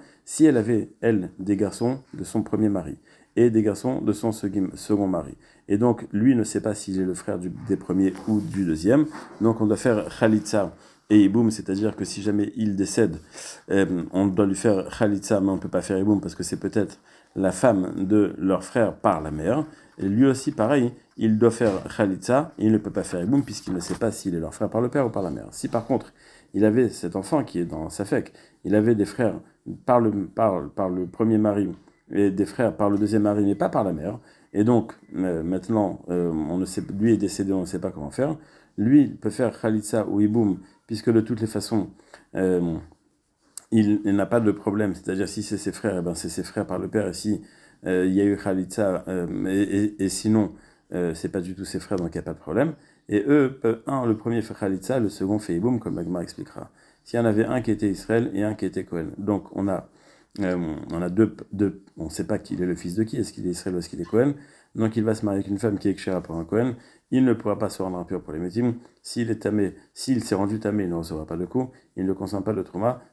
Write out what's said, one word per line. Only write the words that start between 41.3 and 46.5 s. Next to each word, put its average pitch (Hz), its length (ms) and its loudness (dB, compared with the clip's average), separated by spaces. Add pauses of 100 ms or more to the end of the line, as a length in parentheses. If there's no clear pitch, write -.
les 110 80 -2
façons, 101 420 -2 (460)
euh, 90 400 2 (960)
il, 104 340 4
il 101 100 2
n'a 98 120 0
pas 120 140 2
de 107 100 4
problème, 101 420 -2
c'est-à-dire 92 340 -4
si 95 140 -8
c'est 104 160 -4
ses 92 140 -4
frères, 98 260 -2
eh 87 60 -2
ben, 87 100 -2
c'est 87 160 -8
ses 90 140 -6
frères 92 240 -6